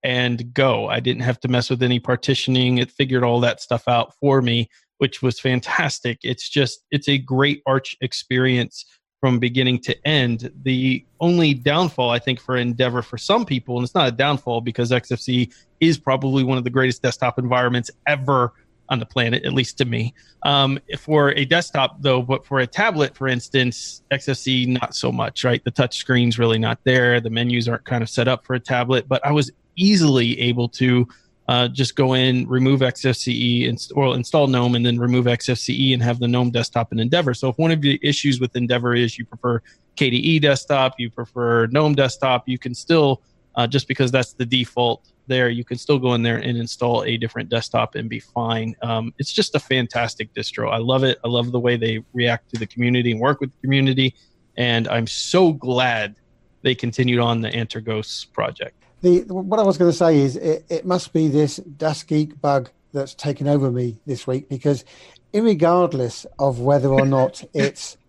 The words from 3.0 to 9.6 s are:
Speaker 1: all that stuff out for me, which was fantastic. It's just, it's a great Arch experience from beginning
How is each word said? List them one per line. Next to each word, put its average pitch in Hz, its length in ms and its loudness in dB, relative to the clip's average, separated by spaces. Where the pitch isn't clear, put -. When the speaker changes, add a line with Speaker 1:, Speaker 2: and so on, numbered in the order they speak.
Speaker 1:
all 120 180 2
that 120 200 0
stuff - 260 -4
out 120 320 0
for 135 220 4
me, 117 280 0
which - 240 -2
was 127 180 -2
fantastic. 123 840 -2
It's - 260 -6
just, - 400 -2
it's 147 180 -2
a 139 120 2
great 131 480 0
Arch 135 340 -2
experience 127 840 -2
from 127 180 2
beginning 123 440 0